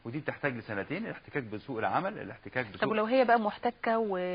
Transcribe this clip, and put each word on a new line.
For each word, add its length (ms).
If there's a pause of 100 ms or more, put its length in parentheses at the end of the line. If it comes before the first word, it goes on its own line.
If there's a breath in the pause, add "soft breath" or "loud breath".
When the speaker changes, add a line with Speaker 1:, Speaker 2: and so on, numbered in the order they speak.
Speaker 1:
ودي 140
بتحتاج 380
لسنتين، 480
الاحتكاك 380
بسوق 340
العمل، 400
الاحتكاك 480
Speaker 2:
طب 60
Speaker 1:
بسوق 200
Speaker 2:
ولو 140
هي 200
بقى 140
محتكة 580
و-، 200 (180)